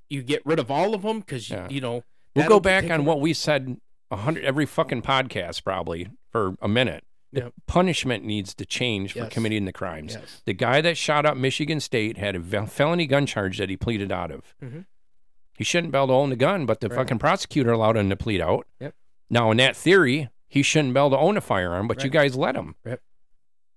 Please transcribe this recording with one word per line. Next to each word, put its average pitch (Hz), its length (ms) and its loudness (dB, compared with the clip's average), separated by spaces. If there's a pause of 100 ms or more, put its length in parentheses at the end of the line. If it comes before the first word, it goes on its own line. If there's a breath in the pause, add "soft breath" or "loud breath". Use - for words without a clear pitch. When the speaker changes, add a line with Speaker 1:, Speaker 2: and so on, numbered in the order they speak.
Speaker 1:
you 139 140 -6
get 143 220 -2
rid 156 140 2
of 131 120 -2
all 180 240 2
of 190 100 -4
'em 220 180 -4
'cause 123 260 -10
you, 107 80 -8
Speaker 2:
Yeah. 90 140 -8
Speaker 1:
you 135 100 -6
know, 120 240 -6 (300)
Speaker 2:
We'll 156 100 4
Speaker 1:
that'll 214 140 8
Speaker 2:
go - 20 4
back 190 220 4
Speaker 1:
take 175 100 -2
Speaker 2:
on 160 80 2
Speaker 1:
them 143 60 2
Speaker 2:
what 151 140 2
we 156 140 2
said 131 460 -2 (300)
a 104 60 -6
hundred, 123 280 -2
every 139 220 0
fucking - 360 -2
podcast 120 600 -2
probably 90 440 -4 (220)
for 98 300 -2
a 110 80 -4
minute. 107 340 0 (300)
The 135 120 -4
Speaker 1:
Yep. 120 80 -14 (140)
Speaker 2:
punishment 165 580 0
needs 107 320 -4
to 101 100 -10
change 101 480 -4
for 117 60 -8
Speaker 1:
Yes. 110 120 -10
Speaker 2:
committing 110 320 -2
the 92 80 -4
crimes. 80 420 -10
Speaker 1:
Yes. - 300 -18
Speaker 2:
The - 80 -2
guy 120 280 2
that 165 160 2
shot 147 280 2
up 147 120 2
Michigan 147 440 -2
State 110 380 -2
had 101 180 -2
a 87 40 -6
fel-, 101 260 -4
felony 160 400 0
gun 139 200 2
charge 98 320 -2
that 95 120 -2
he 92 60 -6
pleaded 101 360 -4
out 87 180 -4
of. - 320 -16
Speaker 1:
Mm-hmm. 135 180 -14 (760)
Speaker 2:
He 143 80 -6
shouldn't 170 280 -2
be 139 60 4
able 135 100 4
to 131 60 2
own 139 160 4
the 123 60 -2
gun, 151 300 2
but 110 140 0
the 107 80 -2
Speaker 1:
Right. 120 80 -6
Speaker 2:
fucking 123 220 -2
prosecutor 143 540 2
allowed 113 240 4
him 101 140 2
to 98 60 0
plead 101 240 -2
out. 95 260 0 (140)
Speaker 1:
Yep. 139 140 -12 (340)
Speaker 2:
Now, 113 220 4
in 110 80 4
that 127 180 4
theory, 151 520 4 (200)
he 139 140 2
shouldn't 135 320 2
be 135 60 4
able 143 100 4
to 131 80 4
own 185 180 2
a 185 40 -2
firearm, 92 480 0
but 113 100 -4
you 135 120 -4
Speaker 1:
Right. - 20 -4
Speaker 2:
guys 143 240 2
let 180 200 -2
him. 80 280 -8
Speaker 1:
Yep. 120 160 -8 (760)